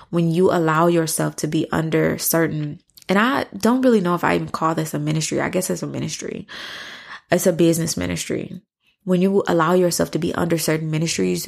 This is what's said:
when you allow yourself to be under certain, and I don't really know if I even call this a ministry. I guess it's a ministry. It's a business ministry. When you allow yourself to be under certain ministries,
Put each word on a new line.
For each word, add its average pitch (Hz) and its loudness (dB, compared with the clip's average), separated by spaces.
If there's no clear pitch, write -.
when 170 2
you 185 4
allow 160 2
yourself 160 0
to 160 -4
be 156 -2
under 160 0
certain, 151 -2
and 185 2
I 196 2
don't 240 2
really 240 6
know 175 0
if 170 -4
I 170 2
even 160 -2
call 160 -2
this 156 -4
a 147 -2
ministry. 151 -2
I 139 -2
guess 180 -2
it's 165 -4
a 147 -6
ministry. - -8
It's 175 2
a 175 4
business 165 2
ministry. - -6
When 180 2
you 196 2
allow 170 4
yourself 175 2
to 156 -2
be 175 -2
under 170 0
certain 160 -2
ministries, 170 -2